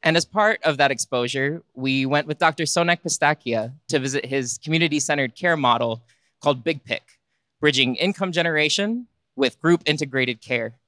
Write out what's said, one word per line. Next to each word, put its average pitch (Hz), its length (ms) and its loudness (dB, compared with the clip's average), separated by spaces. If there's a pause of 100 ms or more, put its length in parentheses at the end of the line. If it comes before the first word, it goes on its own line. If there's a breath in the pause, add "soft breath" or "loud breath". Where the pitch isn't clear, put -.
And 165 140 4
as 170 80 2
part 214 380 0
of 151 140 2
that 139 120 4
exposure, 131 720 -2 (140)
we 131 300 -2
went 147 200 0
with 151 140 -8
Doctor 165 240 2
Sonak 170 400 0
Pistakia 127 720 -2 (160)
to 156 100 0
visit 135 260 -4
his 131 380 -4
community-centered 151 720 0
care 175 200 0
model 120 460 0 (400)
called 135 220 0
Big 151 200 -2
Pick, - 200 -6 (560)
bridging 131 360 2
income 185 360 -2
generation 170 760 0 (280)
with 127 260 -2
group 170 240 4
integrated 135 560 -2
care. 117 320 -4 (140)